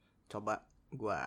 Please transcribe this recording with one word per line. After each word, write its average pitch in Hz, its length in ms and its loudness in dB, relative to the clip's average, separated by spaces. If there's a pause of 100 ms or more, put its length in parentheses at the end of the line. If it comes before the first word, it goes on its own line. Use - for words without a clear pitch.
(280)
coba 104 360 0 (240)
gue 104 380 0